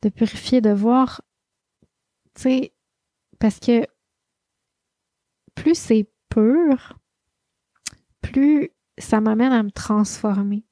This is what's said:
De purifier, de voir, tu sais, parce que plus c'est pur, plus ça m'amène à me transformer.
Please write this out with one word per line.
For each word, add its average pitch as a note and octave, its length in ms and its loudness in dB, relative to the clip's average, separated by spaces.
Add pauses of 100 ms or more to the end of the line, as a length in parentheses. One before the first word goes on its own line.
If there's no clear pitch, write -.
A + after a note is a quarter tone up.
De G#3+ 80 0
purifier, - 520 -2
de G#3+ 100 2
voir, A#3 500 0 (1120)
tu - 80 -20
sais, C4 320 0 (640)
parce A3 220 0
que A#3+ 260 2 (1700)
plus E4 220 0
c'est A3 340 0 (200)
pur, C4+ 680 0 (1200)
plus C#4+ 500 0 (260)
ça - 240 0
m'amène A3 300 0
à A#3 100 2
me G#3 80 -4
transformer. G#3 1040 -4